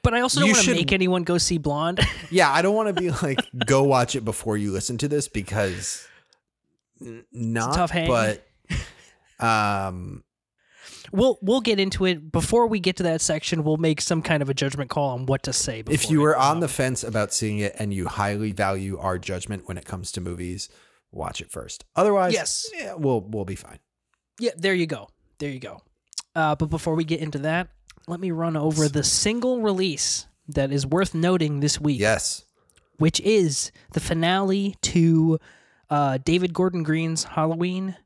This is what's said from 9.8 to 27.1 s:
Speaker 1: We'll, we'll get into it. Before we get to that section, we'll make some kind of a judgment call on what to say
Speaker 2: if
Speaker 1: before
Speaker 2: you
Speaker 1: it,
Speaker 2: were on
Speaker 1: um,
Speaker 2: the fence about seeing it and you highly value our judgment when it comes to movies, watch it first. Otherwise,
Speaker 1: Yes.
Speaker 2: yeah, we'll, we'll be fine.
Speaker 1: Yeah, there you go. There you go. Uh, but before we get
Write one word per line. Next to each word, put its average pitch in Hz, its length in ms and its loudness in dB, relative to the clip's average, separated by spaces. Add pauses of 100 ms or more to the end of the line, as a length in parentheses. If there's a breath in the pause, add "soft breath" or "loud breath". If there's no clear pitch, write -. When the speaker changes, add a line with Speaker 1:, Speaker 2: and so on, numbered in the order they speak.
Speaker 1:
We'll, 233 280 2
we'll 226 200 2
get 208 180 2
into 190 260 0
it. 160 280 -2
Before 233 340 4
we 214 140 0
get 185 160 -2
to 185 60 -2
that 160 180 0
section, 165 420 -2
we'll 156 140 2
make 160 240 2
some 165 200 0
kind 151 220 0
of 135 60 -2
a 135 40 0
judgment 135 360 -2
call 143 220 0
on 127 140 -6
what 135 180 0
to 131 100 -6
say 113 260 -4
Speaker 2:
if 110 60 -12
Speaker 1:
before 147 260 0
Speaker 2:
you 151 80 4
Speaker 1:
it, 147 40 6
Speaker 2:
were 151 140 6
on 139 200 4
Speaker 1:
um, - 20 -2
Speaker 2:
the 165 80 0
fence 131 340 -2
about 110 320 -2
seeing 104 260 -2
it 101 200 -2
and 104 140 -2
you 90 140 -4
highly 104 440 -2
value 95 480 -2
our 92 180 -2
judgment 92 520 -8
when 92 80 -8
it - 80 -16
comes 95 260 -10
to 92 100 -6
movies, 90 460 -8 (460 soft breath)
watch - 260 -8
it - 100 -14
first. - 360 -14 (100)
Otherwise, 190 380 2
Speaker 1:
Yes. - 420 -4
Speaker 2:
yeah, 226 200 -10
we'll, 135 260 0
we'll 104 240 -6
be 92 100 -8
fine. - 240 -18 (580)
Speaker 1:
Yeah, 240 200 -2
there 190 160 0
you 175 120 0
go. - 220 -10 (320)
There 143 100 -6
you 131 120 -10
go. 98 200 -16 (540)
Uh, 156 200 2
but 156 140 0
before 160 260 -2
we 165 100 0
get 156 160 -2